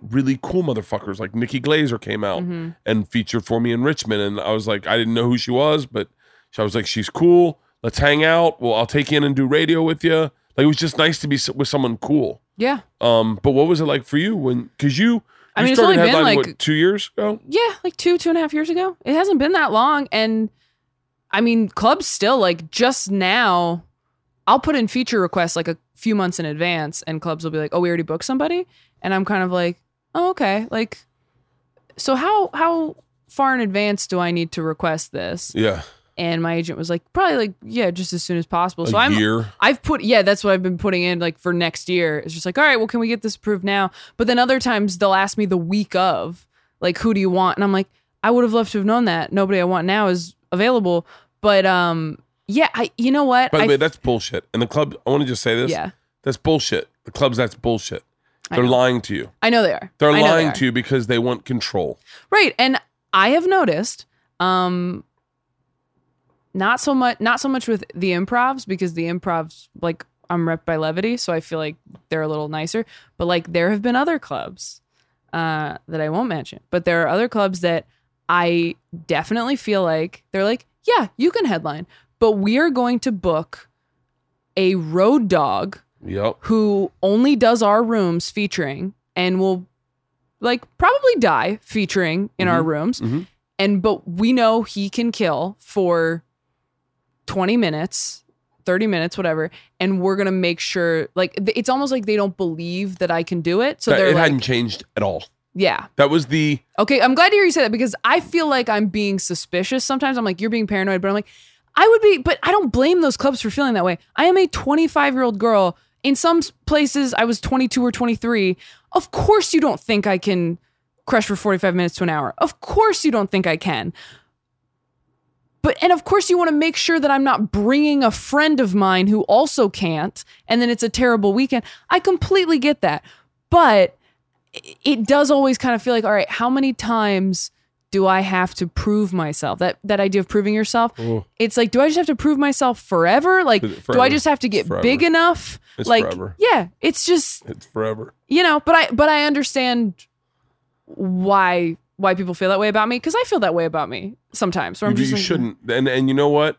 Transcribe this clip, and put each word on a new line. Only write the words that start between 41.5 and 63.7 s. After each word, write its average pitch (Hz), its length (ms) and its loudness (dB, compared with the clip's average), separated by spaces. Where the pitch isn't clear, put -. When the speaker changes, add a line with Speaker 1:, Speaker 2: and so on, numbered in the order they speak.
Speaker 2:
next 175 360 -4
year. 165 300 0
It's 160 140 -10
just 165 120 -10
like, 180 120 -4
"All 285 60 4
right, 277 140 4
well, 220 100 0
can 233 120 -4
we 226 80 -2
get 226 140 -4
this 220 140 -6
approved 202 280 -4
now?" 196 280 0
But 226 100 0
then 240 120 2
other 254 200 2
times 208 380 -2
they'll 196 160 2
ask 196 240 0
me 214 80 0
the 185 120 0
week 180 380 -4
of, 175 520 -2
like, 180 200 -2
"Who 226 140 0
do 202 60 0
you 190 100 0
want?" 185 280 0
And 202 60 0
I'm 202 100 2
like, 190 140 0
"I 214 80 2
would 247 120 4
have 220 100 0
loved 226 180 0
to 214 80 -4
have 190 60 -2
known 233 200 2
that. 165 280 -2
Nobody 196 260 0
I 175 60 2
want 180 200 -2
now 202 220 0
is 180 280 -4
available." 185 540 0
But, 196 260 4
um, 170 500 0
yeah, 262 260 0
I, 226 240 -4
you 240 140 0
know 285 140 2
what? 254 260 2
Speaker 1:
By 156 80 2
the - 60 6
Speaker 2:
I - 20 2
Speaker 1:
way, 143 80 4
Speaker 2:
f- 135 60 2
Speaker 1:
that's 160 160 -2
bullshit. - 560 -4
And 113 80 0
the 120 60 0
club, 147 280 -2
I 120 60 -2
wanna 143 140 2
just 123 180 -6
say 117 120 0
this. 123 140 -2
Speaker 2:
Yeah. 113 220 -6
Speaker 1:
That's 135 140 -4
bullshit. - 500 -2
The - 80 -20
clubs, 135 260 -2
that's 120 160 -2
bullshit. - 500 -4
Speaker 2:
I - 60 -2
Speaker 1:
They're 123 100 2
Speaker 2:
know. 123 60 4
Speaker 1:
lying 127 300 2
to - 140 -8
you. 65 140 -8
Speaker 2:
I 220 80 4
know 233 100 4
they 175 120 2
are. - 260 -10
Speaker 1:
They're 151 100 4
Speaker 2:
I 151 40 4
know - 100 4
they 147 80 6
Speaker 1:
lying 165 160 4
Speaker 2:
are. - 60 -2
Speaker 1:
to 135 120 -2
you 123 60 2
because 123 360 -2
they 117 120 0
want 123 260 -4
control. 98 540 -4
Speaker 2:
Right. 392 260 2
And 262 240 0
I 196 160 4
have 330 160 2
noticed, 247 600 0